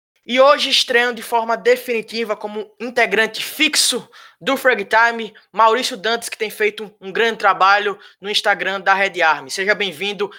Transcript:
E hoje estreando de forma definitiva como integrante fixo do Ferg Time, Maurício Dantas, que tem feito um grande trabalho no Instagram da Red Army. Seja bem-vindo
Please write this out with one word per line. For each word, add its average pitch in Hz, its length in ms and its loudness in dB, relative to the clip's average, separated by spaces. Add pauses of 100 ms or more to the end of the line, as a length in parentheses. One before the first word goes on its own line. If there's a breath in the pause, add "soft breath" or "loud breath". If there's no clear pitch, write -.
(280)
E 247 140 2
hoje 269 280 4
estreando 247 440 2
de 233 80 -10
forma 226 340 -2
definitiva 226 800 -2
como 214 420 -10
integrante 220 640 0
fixo - 640 -2 (360 soft breath)
do 254 160 -2
Ferg 233 260 0
Time, 226 500 0 (200 soft breath)
Maurício 226 420 2
Dantas, 226 320 -4
que - 100 -12
tem 214 120 -6
feito 214 500 -4
um 190 140 -12
grande 220 240 0
trabalho 196 600 2 (220 soft breath)
no 190 100 -12
Instagram 196 520 -2
da 190 120 2
Red 190 280 0
Army. 147 280 2
Seja 196 240 -2
bem-vindo 196 640 -4